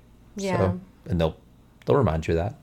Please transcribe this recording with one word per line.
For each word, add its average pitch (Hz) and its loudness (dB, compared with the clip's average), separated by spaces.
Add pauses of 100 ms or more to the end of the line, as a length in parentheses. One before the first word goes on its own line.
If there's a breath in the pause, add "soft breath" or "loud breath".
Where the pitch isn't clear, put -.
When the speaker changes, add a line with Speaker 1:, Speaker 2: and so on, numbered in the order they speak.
(360)
Speaker 1:
Yeah. 196 -2
Speaker 2:
So, - 0 (260)
and 85 -2
they'll, 80 0 (480)
they'll 123 2
remind 80 0
you 82 2
of 98 -4